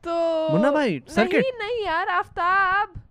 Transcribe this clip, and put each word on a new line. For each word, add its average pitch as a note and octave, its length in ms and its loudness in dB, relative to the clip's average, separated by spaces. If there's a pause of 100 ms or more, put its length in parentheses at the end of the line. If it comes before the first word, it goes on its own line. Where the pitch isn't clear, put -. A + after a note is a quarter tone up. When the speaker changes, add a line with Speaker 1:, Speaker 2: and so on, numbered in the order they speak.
Speaker 1:
तो E4 460 -2
Speaker 2:
मुन्ना C4+ 220 2
भाई, C#4+ 180 2
Speaker 1:
नहीं, E3 260 -6
Speaker 2:
circuit। G4+ 300 2
Speaker 1:
नहीं A#4 400 -4
यार, F4 220 -2
आफताब। F#4+ 840 0 (180)